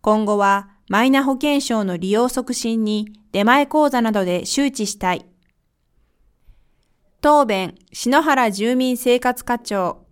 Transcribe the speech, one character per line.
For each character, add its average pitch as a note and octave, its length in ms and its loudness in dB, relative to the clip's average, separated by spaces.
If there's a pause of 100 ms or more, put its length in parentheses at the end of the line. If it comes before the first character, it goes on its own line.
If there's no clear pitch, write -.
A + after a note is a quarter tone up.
今 G#3+ 240 2
後 G#3 140 0
は G3 320 0 (180)
マ G#3+ 160 2
イ C4 60 4
ナ C#4 120 4
保 C4+ 100 0
険 C#4+ 280 0
証 A3+ 240 -2
の F3+ 140 -4
利 F#3 140 -2
用 A#3+ 180 2
促 B3 240 -4
進 A3+ 280 -4
に G#3+ 300 -4 (200)
出 G3+ 120 0
前 C4+ 220 4
講 D4+ 240 2
座 B3+ 100 0
な A3+ 100 0
ど G3+ 140 0
で F3+ 220 -2
周 C#4 240 0
知 A3 160 -6
し - 120 -10
た F3+ 140 -2
い。 - 140 -8 (1900)
答 D4 240 4
弁、 F#3+ 300 -4 (180)
篠 C#4 300 0
原 C4 280 2
住 G#3+ 260 -2
民 B3+ 200 0
生 B3 240 2
活 B3 240 -4
課 A#3+ 140 -2
長。 G3 540 -6